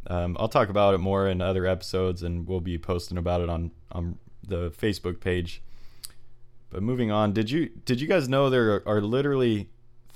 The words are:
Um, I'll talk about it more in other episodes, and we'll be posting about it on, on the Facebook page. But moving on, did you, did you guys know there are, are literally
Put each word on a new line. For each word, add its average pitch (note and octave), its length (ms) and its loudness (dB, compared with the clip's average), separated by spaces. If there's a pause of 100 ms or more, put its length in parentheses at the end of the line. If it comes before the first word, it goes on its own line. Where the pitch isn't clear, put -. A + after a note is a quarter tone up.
Um, F2 340 -2
I'll A2 80 0
talk A#2+ 200 4
about G2+ 260 6
it F#2 40 4
more G2 300 2
in F#2 120 0
other F#2 260 2
episodes, F#2 560 0
and E2+ 240 -4
we'll F#2 140 -2
be E2+ 180 -4
posting F2 400 -4
about F2 220 2
it E2+ 80 0
on, E2+ 220 -2 (220)
on E2+ 260 -6 (280)
the F2 240 -4
Facebook F2+ 500 -4
page. F2+ 420 -2 (1080)
But F#2 120 -6
moving A#2+ 280 0
on, G#2 220 4
did G#2+ 180 0
you, D#3 200 0 (140)
did B2 160 0
you D#3 80 -4
guys E3+ 200 2
know C3+ 220 4
there A#2 240 4
are, G2 140 -2
are G#2 120 4
literally A#2+ 680 2 (460)